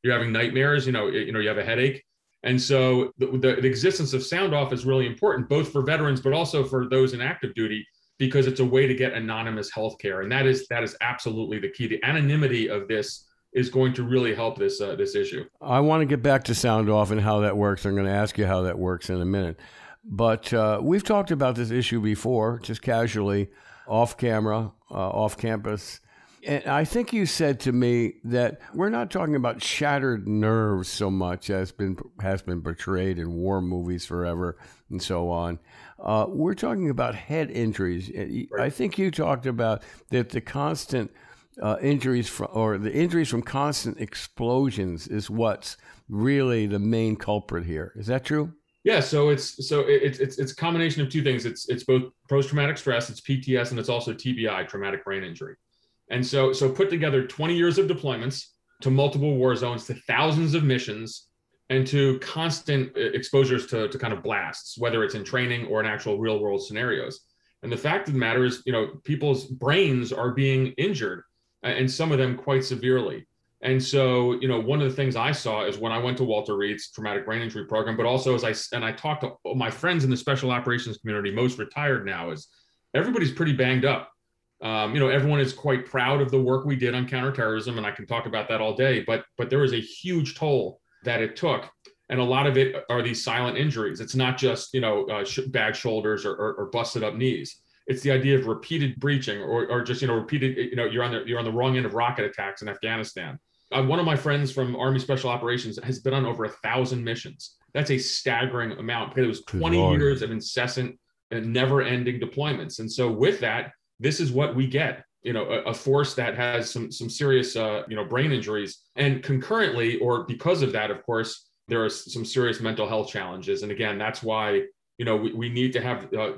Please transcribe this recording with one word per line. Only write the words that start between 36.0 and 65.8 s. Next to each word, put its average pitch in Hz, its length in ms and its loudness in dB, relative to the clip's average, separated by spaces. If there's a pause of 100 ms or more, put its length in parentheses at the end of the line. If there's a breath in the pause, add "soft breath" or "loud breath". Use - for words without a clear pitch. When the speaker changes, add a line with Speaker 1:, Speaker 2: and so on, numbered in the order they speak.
Speaker 2:
we're 165 240 0
talking 190 360 -2
about 123 240 0
head 151 380 -4
injuries. 98 640 -2
Y-, - 340 -6
Speaker 1:
Right. 120 180 -2
Speaker 2:
I - 20 -2
think 208 280 -2
you 190 140 2
talked 143 340 0
about 113 380 0 (280 loud breath)
that 123 180 2
the 123 100 -6
constant, 139 720 -4 (500 loud breath)
uh, 107 200 0
injuries 131 480 2
fro-, - 180 -6
or 107 300 0
the 107 160 -4
injuries 170 340 2
from 120 140 -2
constant 139 580 -2
explosions 113 1080 -2
is 104 220 -4
what's 110 460 0 (320 loud breath)
really 120 600 2
the 101 120 0
main 110 380 2
culprit 101 480 -4
here. 82 320 -6
Is 107 100 -8
that 127 160 0
true? 151 300 -2 (320)
Speaker 1:
Yeah, 196 160 4
so 147 260 4
it's, 135 400 0
so 147 140 2
it, 139 220 6
it's, 139 160 0
it's, 135 200 -2
it's 135 140 -4
a - 20 -18
combination 165 460 0
of 131 80 0
two 156 120 0
things. 127 240 0
It's, - 220 -8
it's 120 160 -4
both 127 200 4 (260)
post-traumatic 143 480 2
stress, 117 320 0
it's - 100 -14
P 135 220 -2
T 131 160 2
S, 120 140 -2
and 120 80 -2
it's 107 100 -2
also 117 240 -2
T 127 180 -4
B 117 160 0
I, 92 160 -2
traumatic 98 400 -6
brain 98 180 -4
injury. 85 360 -12 (520)
And 123 160 -2
so, 131 280 4
so 135 160 2
put 190 200 2
together 143 380 2
twenty 165 280 0
years 170 220 4
of 131 100 6
deployments 131 580 -2 (360)
to 131 80 2
multiple 143 460 4
war 127 220 4
zones, 120 300 -4
to 127 60 -8
thousands 151 600 2
of 156 80 2
missions, 113 640 -2 (420)
and 131 180 4
to 139 320 4
constant, 151 760 -2
uh, - 60 0
exposures 127 680 2
to, 110 220 -2
to - 100 -8
kind 113 140 -4
of 92 100 -8
blasts, 98 540 -6
whether 113 260 0
it's 101 100 -2
in 101 120 -8
training 123 420 -2
or 107 140 0